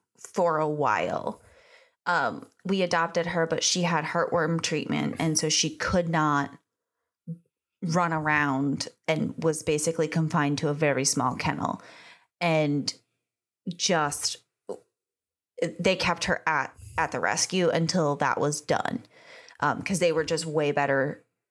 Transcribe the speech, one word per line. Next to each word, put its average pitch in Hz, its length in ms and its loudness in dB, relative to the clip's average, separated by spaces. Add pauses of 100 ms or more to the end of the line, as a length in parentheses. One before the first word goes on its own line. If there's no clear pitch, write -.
(360)
for 170 240 2
a 156 100 0
while. 107 720 -2 (640)
Um, 139 400 -2 (180)
we 190 200 0
adopted 170 440 0
her, 170 200 0
but 160 160 -2
she - 180 0
had 165 240 0
heartworm 165 560 0
treatment, 147 560 -2
and 156 200 0
so 156 120 0
she 156 260 0
could 175 340 0
not 151 420 2 (1300)
run 170 320 2
around 147 720 2 (200)
and 151 300 0
was 156 260 0
basically 156 440 0
confined 156 520 0
to 160 100 0
a 147 60 0
very 143 300 2
small 127 300 0
kennel. - 460 -4 (580)
And 156 540 0 (800)
just, 156 640 0 (1400)
they 185 160 4
kept 175 300 -2
her - 220 0
at, 151 260 0 (240)
at 160 140 0
the 131 80 -4
rescue 165 500 2
until 165 460 2
that 139 240 2
was 147 220 0
done, - 420 -2 (560)
um, 143 240 0
'cause 190 160 -2
they 170 120 4
were 156 120 2
just 160 240 -2
way 151 240 0
better 139 520 0 (280)